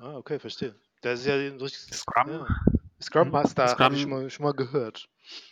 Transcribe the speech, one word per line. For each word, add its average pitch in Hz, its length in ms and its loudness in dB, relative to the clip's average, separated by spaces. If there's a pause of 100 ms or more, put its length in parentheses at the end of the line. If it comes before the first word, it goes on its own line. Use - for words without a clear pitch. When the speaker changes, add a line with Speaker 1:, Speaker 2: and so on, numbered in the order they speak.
Speaker 1:
ah, 139 160 -12
okay, 131 220 -6
verstehe. 113 360 -8 (260)
Das 120 180 -2
ist 123 80 -10
ja 143 80 4
'n 139 260 -2
richtiges, - 320 -10
Speaker 2:
Scrum, - 320 0
Speaker 1:
ja. 160 220 -6 (540)
Scrum 156 300 4
Speaker 2:
mhm, - 0 -
Speaker 1:
Master 131 480 2
habe 131 140 6
ich 143 80 0
Speaker 2:
Scrum - 0 -
Speaker 1:
schon 139 100 -2
mal, 135 180 -4
schon 147 140 -8
mal 147 100 2
gehört. 127 560 -4 (420)